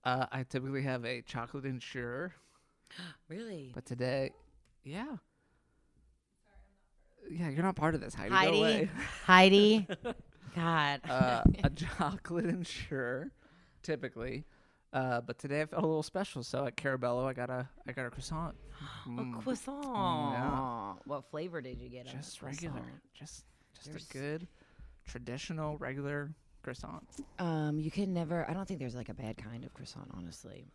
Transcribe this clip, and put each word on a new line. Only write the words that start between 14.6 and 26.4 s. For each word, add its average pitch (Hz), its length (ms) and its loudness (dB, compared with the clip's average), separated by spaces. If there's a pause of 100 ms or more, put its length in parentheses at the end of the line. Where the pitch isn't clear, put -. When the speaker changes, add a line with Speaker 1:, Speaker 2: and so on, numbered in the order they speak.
Speaker 1:
Uh, 127 260 2
but 120 180 -6
today 143 240 -2
I 156 40 2
felt 160 180 -2
a 160 40 4
little 156 160 2
special, - 400 -4
so 135 240 -2
at 117 100 -6
Carabello 127 500 0
I 131 60 -2
got 123 160 -4
a, 127 180 -4 (180)
I 123 60 -10
got 127 140 -4
a 120 60 -4
croissant. 160 440 -6 (240)
Speaker 2:
<gasps> - 280 -12
A - 20 -10
Speaker 1:
Mm. 240 320 -6
Speaker 2:
croissant. 262 440 -4
Speaker 1:
Yeah. 143 1080 0 (120)
Speaker 2:
What 139 260 -6
flavor 165 300 -6
did 123 200 -10
you 123 80 -12
get 123 180 -14
on 127 60 -12
the 127 60 -8
Speaker 1:
Just - 220 -12
regular. 143 340 -8
Speaker 2:
croissant? 123 260 -12 (120)
Speaker 1:
Just, - 320 -16 (280)
just - 160 -18
Speaker 2:
There's - 200 -12
Speaker 1:
a - 40 -18
good, 147 340 -6 (600)
traditional, 151 680 -6
regular 143 540 -4 (320)